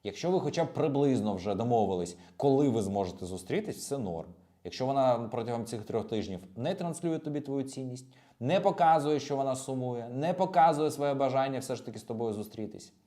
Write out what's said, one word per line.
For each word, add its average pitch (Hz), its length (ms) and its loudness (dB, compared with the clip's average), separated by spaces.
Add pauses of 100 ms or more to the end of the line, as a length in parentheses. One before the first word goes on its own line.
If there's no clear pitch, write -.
якщо 160 260 -4
ви 185 100 4
хоча 147 240 0
б 160 80 -4
приблизно 139 600 2
вже 95 200 -2
домовились, 95 640 2 (200)
коли 139 320 4
ви 113 140 2
зможете 98 440 -2
зустрітись, 104 500 -6
все - 220 -6
норм. 87 360 -6 (300)
Якщо 127 220 -6
вона 131 320 4
протягом 117 460 -4
цих 110 180 -8
трьох 107 260 -2
тижнів 98 320 -4 (160)
не 147 180 -2
транслює 170 440 -4
тобі 151 220 -4
твою 139 220 -4
цінність, 131 440 -8 (340)
не 160 200 2
показує, 160 600 4
що 139 160 -4
вона 135 200 0
сумує, 127 520 -4
не 143 260 -2
показує 165 560 4
своє 139 240 0
бажання 135 440 2
все 123 180 -4
ж 110 100 -12
таки 107 120 -10
з 107 40 -12
тобою 113 300 -2
зустрітись 107 600 -8 (140)